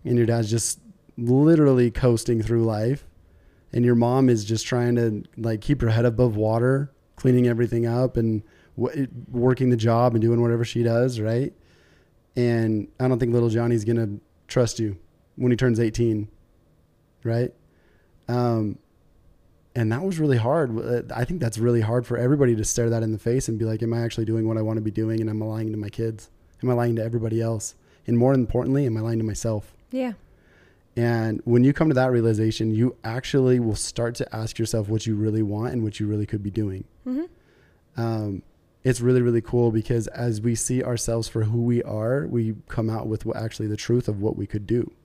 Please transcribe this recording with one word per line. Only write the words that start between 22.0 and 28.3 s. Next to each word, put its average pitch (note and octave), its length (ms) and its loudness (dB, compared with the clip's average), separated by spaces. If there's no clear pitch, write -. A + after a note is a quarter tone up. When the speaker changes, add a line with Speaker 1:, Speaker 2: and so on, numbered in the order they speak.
Speaker 1:
for A#2+ 120 -4
everybody B2+ 380 2
to G#2+ 80 -2
stare A#2 260 0
that A2+ 140 0
in A2 80 -2
the A2 80 -4
face B2 300 -2
and A2+ 100 -4
be A2+ 60 -2
like, A2 180 -4
"Am A2+ 100 -2
I A#2 80 -2
actually A2+ 240 -4
doing A2+ 220 0
what A2+ 100 0
I A2 40 -2
wanna A2 200 -2
be G#2+ 100 -4
doing? A2 280 -2
And A2 100 -2
am G#2+ 120 -4
I A2 40 -6
lying A2 260 -6
to G#2+ 60 -6
my G#2 120 -8
kids? A2+ 400 -8
Am B2 60 0
I B2+ 40 2
lying A#2+ 240 0
to A2 60 -2
everybody A2+ 380 -2
else? A2+ 340 -4
And C3 120 2
more B2+ 160 6